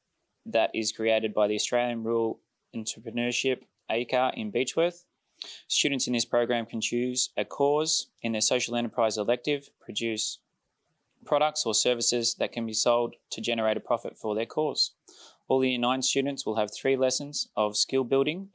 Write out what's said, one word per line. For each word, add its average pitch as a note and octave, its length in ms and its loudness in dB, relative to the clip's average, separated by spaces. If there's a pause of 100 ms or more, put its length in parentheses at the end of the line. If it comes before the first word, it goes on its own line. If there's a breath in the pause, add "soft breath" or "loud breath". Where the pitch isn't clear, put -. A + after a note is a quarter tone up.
(460)
that A2 280 2
is A2 180 -2
created A2 420 0
by G#2+ 120 4
the G#2+ 80 0
Australian A#2+ 480 0
Rural A2+ 380 0 (340)
Entrepreneurship, A#2+ 880 -4 (280)
acar, B2 440 0
in G#2+ 160 -6
Beechworth. D#3+ 540 0 (640 loud breath)
Students C#3 380 0
in B2 80 -2
this A#2 100 0
program A#2+ 400 2
can A2+ 160 -6
choose B2 560 -2
a G#2 80 0
cause D3 640 0 (140)
in A#2 100 -2
their A2 80 -2
social A#2+ 360 0
enterprise A2+ 420 0
elective, B2 500 -2 (100)
produce A2 600 -6 (880)
products D3+ 400 2
or A2 80 0
services A#2+ 640 0
that A2+ 140 -2
can A#2 140 -4
be A2 80 -6
sold A#2+ 400 2 (160)
to - 100 -8
generate A2+ 360 0
a G#2+ 40 -2
profit - 380 -4
for G#2+ 160 -4
their A2 120 -2
cause. - 460 -2 (560 loud breath)
All C3+ 120 4
the C3 100 4
Year B2 80 0
nine B2 220 2
students C#3 460 -2
will G#2+ 100 -2
have G#2+ 180 0
three C3+ 220 2
lessons C3 600 -2
of G#2 200 0
skill C3 280 2
building C#3+ 500 0